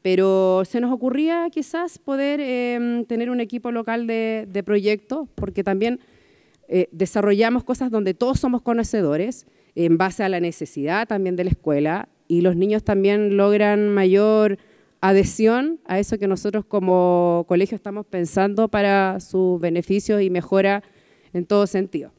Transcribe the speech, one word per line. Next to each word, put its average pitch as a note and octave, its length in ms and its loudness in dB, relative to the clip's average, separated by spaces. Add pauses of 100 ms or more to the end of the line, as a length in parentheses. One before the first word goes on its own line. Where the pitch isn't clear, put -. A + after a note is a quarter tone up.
pero F#3+ 640 2
se A#3+ 160 -4
nos B3 100 -2
ocurría D4+ 600 -2
quizás E4 480 -8
poder, C#4 420 -4
em, A#3+ 640 -4
tener A#3+ 240 -4
un B3 100 -2
equipo A#3 320 -6
local A3+ 360 -4
de, A3+ 420 -4
de F#3+ 140 -6
proyectos, G#3 720 -2
porque F#3+ 280 -6
también, G#3 360 0 (680)
eh, F3+ 240 2
desarrollamos G#3 720 2
cosas B3 280 -4
donde G3+ 220 0
todos B3+ 260 -2
somos B3 220 0
conocedores, G#3+ 840 -2 (300)
en E3+ 220 2
base F#3 260 -2
a F#3+ 60 0
la F3+ 100 -2
necesidad E3+ 680 -4
también F#3+ 280 -2
de F3+ 80 -4
la F3+ 80 0
escuela, D#3 580 -2 (180)
y E3+ 140 2
los F3+ 140 4
niños G#3 280 0
también G3+ 540 2
logran G#3 520 2
mayor G3+ 680 4 (440)
adhesión A3 840 2
a F#3 140 -2
eso G3+ 180 -2
que G3 100 -2
nosotros G3 380 -2
como F3+ 840 2
colegio F#3+ 280 0
estamos G3+ 300 -10
pensando G3 640 0
para G3 500 2
sus F3+ 400 0
beneficios F#3+ 640 0
y F#3+ 80 2
mejora G3 540 0 (500)
en F3 120 -4
todo G3+ 220 2
sentido. F#3 520 -4